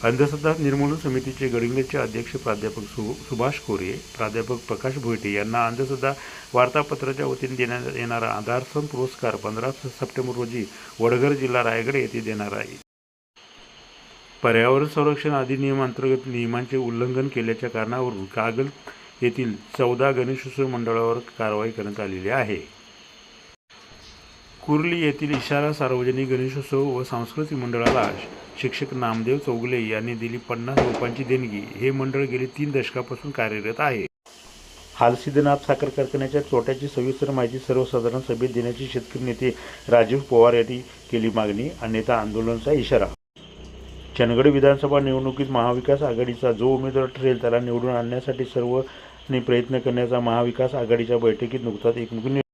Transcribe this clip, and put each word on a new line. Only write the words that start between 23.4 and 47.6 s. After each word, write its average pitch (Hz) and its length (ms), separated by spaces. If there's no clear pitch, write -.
कुर्ली 165 340
येथील 147 300
इशारा 143 420
सार्वजनिक 131 560
गणेशोत्सव 131 560
व 127 200
सांस्कृतिक 135 540
मंडळाला 120 520
शिक्षक 135 340
नामदेव 117 440
चौगुले 120 500
यांनी 110 260
दिली 117 220
पन्नास 120 420
रुपयांची 123 460
देणगी. 120 520
हे 127 140
मंडळ 135 340
गेली 127 220
तीन 143 240
दशकापासून 131 600
कार्यरत 110 480
आहे. 123 280
हालसिद्धनाथ 139 600
साखर 139 320
कारखान्याच्या 135 520
तोट्याची 131 480
सविस्तर 131 420
माहिती 127 280
सर्वसाधारण 127 600
सभेत 123 280
देण्याची 120 380
शेतकरी 123 380
नेते 123 300
राजीव 117 300
पवार 120 340
यांनी 120 260
केली 113 520
मागणी. 110 400
अन्यथा 110 380
आंदोलनाचा 113 520
इशारा. 117 340
चंदगड 120 280
विधानसभा 139 540
निवडणुकीत 131 500
महाविकास 123 520
आघाडीचा 120 500
जो 113 160
उमेदवार 131 380
ठरेल 127 340
त्याला 120 200